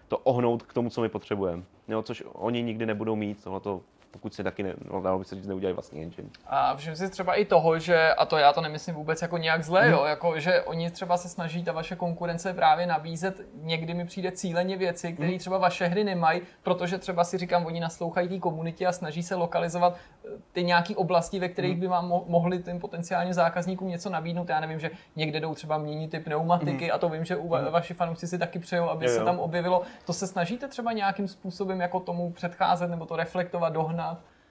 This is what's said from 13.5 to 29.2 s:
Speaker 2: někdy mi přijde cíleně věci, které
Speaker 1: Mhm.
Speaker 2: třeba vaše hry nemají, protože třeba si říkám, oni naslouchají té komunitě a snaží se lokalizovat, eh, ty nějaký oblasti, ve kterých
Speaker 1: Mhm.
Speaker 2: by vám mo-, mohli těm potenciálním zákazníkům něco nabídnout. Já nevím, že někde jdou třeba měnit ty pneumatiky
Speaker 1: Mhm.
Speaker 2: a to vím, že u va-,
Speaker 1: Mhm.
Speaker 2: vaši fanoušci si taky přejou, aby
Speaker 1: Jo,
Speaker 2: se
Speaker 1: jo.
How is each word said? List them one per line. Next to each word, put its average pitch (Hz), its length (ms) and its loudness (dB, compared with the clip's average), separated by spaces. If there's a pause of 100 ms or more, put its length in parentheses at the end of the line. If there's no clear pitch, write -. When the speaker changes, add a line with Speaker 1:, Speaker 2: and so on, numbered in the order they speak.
Speaker 2:
někdy 160 400 -4
mi 175 100 -4
přijde 180 280 -4
cíleně 180 440 0
věci, 175 360 -2
které 165 180 -2
Speaker 1:
Mhm. 180 80 -2
Speaker 2:
třeba 185 200 -2
vaše 180 280 2
hry 185 180 2
nemají, 175 360 2 (220)
protože 180 360 0
třeba 170 260 0
si 175 140 0
říkám, 175 280 2
oni 165 140 -4
naslouchají 170 480 0
té 185 100 -4
komunitě 165 480 -2
a 180 60 6
snaží 175 300 -4
se 175 120 -4
lokalizovat, 175 640 2 (280)
eh, - 40 -14 (240)
ty 180 120 0
nějaký 175 320 4
oblasti, 175 440 2
ve 180 80 0
kterých 180 240 0
Speaker 1:
Mhm. 170 80 -2
Speaker 2:
by 185 60 0
vám 180 220 0
mo-, 175 200 2
mohli 175 340 4
těm 175 180 -6
potenciálním 170 540 -2
zákazníkům 180 540 2
něco 175 220 -4
nabídnout. 170 380 -4
Já 156 120 2
nevím, 156 200 -4
že 160 100 -4 (260)
někde 156 240 -2
jdou 156 140 -4
třeba 156 240 -2
měnit 156 320 -6
ty 160 100 -6
pneumatiky 160 640 0
Speaker 1:
Mhm. 160 100 0
Speaker 2:
a - 40 0
to - 100 2
vím, 160 160 -4
že 156 120 -2
u 156 120 -6
va-, 165 140 2
Speaker 1:
Mhm. 151 100 -2
Speaker 2:
vaši 170 220 0
fanoušci 165 320 -4
si 175 120 -4
taky 170 200 -4
přejou, 170 300 0
aby 160 160 -2
Speaker 1:
Jo, 123 80 4
Speaker 2:
se 117 60 4
Speaker 1:
jo. 110 60 2